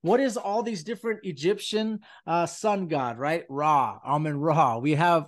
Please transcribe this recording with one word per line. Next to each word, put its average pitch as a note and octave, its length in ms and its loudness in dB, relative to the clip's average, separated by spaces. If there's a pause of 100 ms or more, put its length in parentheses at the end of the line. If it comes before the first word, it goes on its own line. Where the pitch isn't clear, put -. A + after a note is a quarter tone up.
What G#3 180 4
is A#3+ 180 0
all G#3 240 -2
these G#3 220 -6
different G#3+ 400 -6
Egyptian, G#3 760 -2 (260)
uh, E3+ 180 2
sun G3 420 -2
god, C3 300 -2
right? D#3 320 -2
Ra, C#3 560 2
Amun D3 340 0
Ra. D3 380 4
We C#3+ 160 0
have, E3 340 2